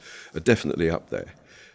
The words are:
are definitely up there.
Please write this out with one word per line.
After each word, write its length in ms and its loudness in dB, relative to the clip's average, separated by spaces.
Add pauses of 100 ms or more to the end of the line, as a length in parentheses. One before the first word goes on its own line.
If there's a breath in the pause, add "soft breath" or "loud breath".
(360 loud breath)
are 40 -4
definitely 520 2
up 180 -4
there. 240 -6 (420 soft breath)